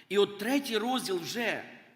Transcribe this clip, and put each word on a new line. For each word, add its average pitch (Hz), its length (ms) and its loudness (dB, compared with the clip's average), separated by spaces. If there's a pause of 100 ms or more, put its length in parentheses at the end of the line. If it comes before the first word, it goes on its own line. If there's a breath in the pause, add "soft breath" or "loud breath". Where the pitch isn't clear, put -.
І 196 100 2
от 202 200 4
третій 226 400 0
розділ 214 420 0
вже 165 440 -2 (320)